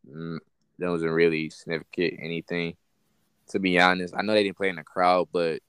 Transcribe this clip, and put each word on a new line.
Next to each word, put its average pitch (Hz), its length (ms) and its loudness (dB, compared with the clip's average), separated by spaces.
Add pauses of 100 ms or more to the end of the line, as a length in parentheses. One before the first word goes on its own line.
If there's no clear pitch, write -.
(100)
mm, 82 280 -10 (400)
that 90 100 -4
wasn't 82 240 -2
really 80 380 2
significant - 720 -6
anything, 85 540 -6 (760)
to - 100 -4
be 92 200 2
honest, 90 380 4
I 107 60 -6
know 101 100 -2
they 107 100 4
didn't 98 140 -2
play 98 140 -2
in 87 60 -10
the 80 60 -14
crowd, 90 500 2
but 82 360 -2